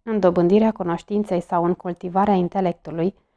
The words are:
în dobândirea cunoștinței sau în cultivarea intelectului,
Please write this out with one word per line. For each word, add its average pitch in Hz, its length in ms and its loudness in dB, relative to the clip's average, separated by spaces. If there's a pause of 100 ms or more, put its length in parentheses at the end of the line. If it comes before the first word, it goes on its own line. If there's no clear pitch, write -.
în 220 180 -4
dobândirea 180 520 4
cunoștinței 185 680 -4
sau 170 240 -2
în 175 100 0
cultivarea 185 600 -2
intelectului, 175 800 -2 (220)